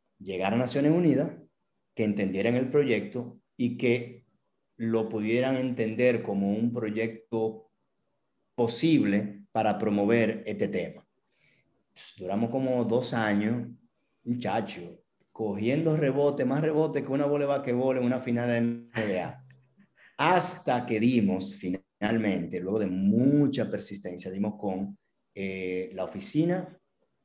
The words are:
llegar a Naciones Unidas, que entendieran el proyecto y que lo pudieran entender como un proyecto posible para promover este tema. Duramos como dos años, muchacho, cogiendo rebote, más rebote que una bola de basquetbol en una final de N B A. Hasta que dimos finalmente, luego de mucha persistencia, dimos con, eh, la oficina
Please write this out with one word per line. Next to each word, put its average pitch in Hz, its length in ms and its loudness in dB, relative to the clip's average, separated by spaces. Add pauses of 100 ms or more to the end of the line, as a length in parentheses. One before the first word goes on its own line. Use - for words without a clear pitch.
(200)
llegar 95 340 -2
a 117 40 4
Naciones 139 340 2
Unidas, 160 400 4 (640)
que 113 80 0
entendieran 101 520 0
el 127 140 0
proyecto 123 720 0 (160)
y - 200 -2
que 120 500 -2 (500)
lo 113 320 0
pudieran 120 480 0
entender 120 640 0
como 98 320 0
un 117 180 0
proyecto 110 1000 -4 (840)
posible 113 960 2
para 110 260 2
promover 107 680 2
este 101 220 -2
tema. 82 380 -6 (1120)
Duramos 101 340 -2
como 127 340 0
dos 120 280 0
años, 110 540 0 (560)
muchacho, 98 800 -4 (300)
cogiendo 120 640 0
rebote, 143 480 2
más 139 160 0
rebote 151 400 0
que 123 100 -6
una 139 140 0
bola 143 200 0
de 139 40 0
basquetbol 131 480 0
en 123 80 0
una 123 140 2
final 120 280 -2
de 120 100 2
N 117 380 -2
B 104 240 0
A. - 260 -8 (720)
Hasta 151 680 2
que 113 140 0
dimos 101 560 2
finalmente, 95 1040 -2
luego 98 180 -2
de 101 80 0
mucha 117 840 2
persistencia, 95 600 -8
dimos 104 260 -2
con, 101 400 -6 (380)
eh, 92 580 -4
la 92 120 -6
oficina 170 720 -2 (480)